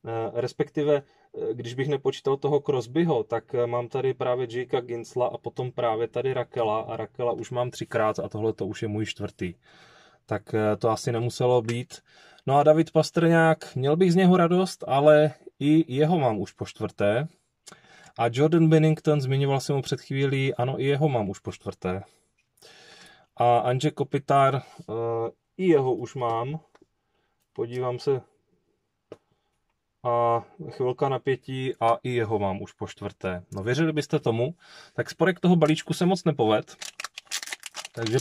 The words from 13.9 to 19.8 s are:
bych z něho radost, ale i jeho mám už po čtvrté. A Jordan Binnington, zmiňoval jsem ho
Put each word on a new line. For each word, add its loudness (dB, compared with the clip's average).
bych 4
z 4
něho 6
radost, 0
ale 6
i 2
jeho 2
mám 0
už -6
po -10
čtvrté. -2
A 0
Jordan 4
Binnington, 4
zmiňoval 0
jsem -4
ho -2